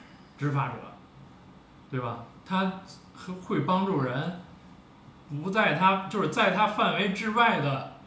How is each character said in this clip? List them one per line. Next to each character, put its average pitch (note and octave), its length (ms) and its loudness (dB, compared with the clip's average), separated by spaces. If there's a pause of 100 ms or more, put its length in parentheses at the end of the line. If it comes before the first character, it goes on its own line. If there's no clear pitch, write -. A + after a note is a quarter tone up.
(380)
执 C#3+ 140 0
法 B2+ 160 0
者， A#2 60 -8 (1160)
对 C3+ 80 -4
吧？ A#2+ 260 -6 (200)
他 F#3 360 -2 (340)
和， - 200 -12 (120)
会 F3 140 0
帮 F#3 240 2
助 D#3+ 180 0
人， C#3 380 -4 (1040)
不 F#3+ 80 -4
在 G3 240 2
他， F#3+ 340 4
就 G3+ 140 0
是 D#3 60 0
在 G3+ 240 4
他 G#3+ 140 4
范 G#3+ 280 2
围 G3 180 0
之 A3 180 -4
外 A3 300 4
的， C3+ 340 -2 (120)